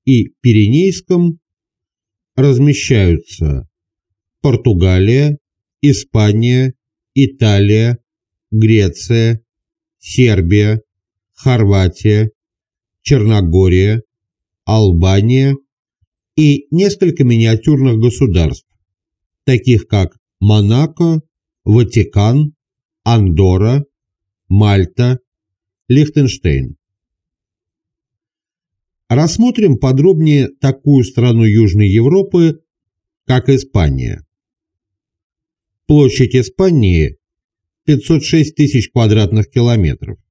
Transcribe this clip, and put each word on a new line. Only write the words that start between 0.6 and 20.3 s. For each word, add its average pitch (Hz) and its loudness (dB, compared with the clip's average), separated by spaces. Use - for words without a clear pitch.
размещаются 113 -2
Португалия, 113 0
Испания, 123 0
Италия, 113 0
Греция, 110 0
Сербия, 104 0
Хорватия, 107 0
Черногория, 101 0
Албания 107 0
и 151 0
несколько 190 -2
миниатюрных 117 0
государств, 90 -2
таких 113 0
как 98 -4